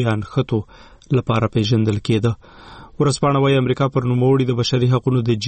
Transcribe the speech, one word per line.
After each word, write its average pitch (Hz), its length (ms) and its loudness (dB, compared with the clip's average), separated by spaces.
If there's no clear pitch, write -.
یا 113 160 0
نښتو 113 420 -4
لپاره 113 360 0
پیژندل 110 520 0
کېده. 113 240 2
ورځپاڼه 139 420 0
وایي 139 200 2
امریکا 127 260 0
پر 135 220 -2
نوموړي 127 400 2
د 120 100 -2
بشري 123 320 0
حقونو 127 320 0
د 113 240 0